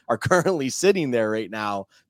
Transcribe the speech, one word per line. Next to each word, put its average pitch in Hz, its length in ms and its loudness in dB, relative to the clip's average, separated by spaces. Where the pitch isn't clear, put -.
are 117 100 -10
<laughs> - 0 -
currently 175 520 2
sitting 180 420 2
there 110 200 2
right 110 200 -4
now 104 360 -4